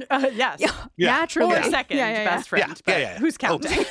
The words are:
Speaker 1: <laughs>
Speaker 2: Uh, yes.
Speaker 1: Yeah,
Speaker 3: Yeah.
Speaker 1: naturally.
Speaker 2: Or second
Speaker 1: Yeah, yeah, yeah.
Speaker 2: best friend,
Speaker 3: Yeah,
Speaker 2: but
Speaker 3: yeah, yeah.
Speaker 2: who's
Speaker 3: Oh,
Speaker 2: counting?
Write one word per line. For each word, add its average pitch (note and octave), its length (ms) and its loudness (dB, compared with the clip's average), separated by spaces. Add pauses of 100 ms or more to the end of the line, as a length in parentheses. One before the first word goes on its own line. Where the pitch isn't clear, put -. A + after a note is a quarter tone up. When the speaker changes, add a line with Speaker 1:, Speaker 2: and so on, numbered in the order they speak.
Speaker 1:
<laughs> B3+ 100 -10
Speaker 2:
Uh, C4+ 220 2
yes. G#3+ 280 -2
Speaker 1:
Yeah, G3+ 120 0 (240)
Speaker 3:
Yeah. F3 140 4
Speaker 1:
naturally. E4 480 2
Speaker 2:
Or - 60 2
second C4 340 0
Speaker 1:
Yeah, A#3 120 0
yeah, A3+ 120 -2
yeah. - 20 -2 (120)
Speaker 2:
best - 120 -6
friend, F#3 200 2
Speaker 3:
Yeah, E3 60 -12 (120)
Speaker 2:
but F#3+ 60 2
Speaker 3:
yeah, F3 60 2 (140)
yeah. - 60 -12
Speaker 2:
who's D4+ 180 0
Speaker 3:
Oh, - 20 -20
Speaker 2:
counting? F#3+ 520 0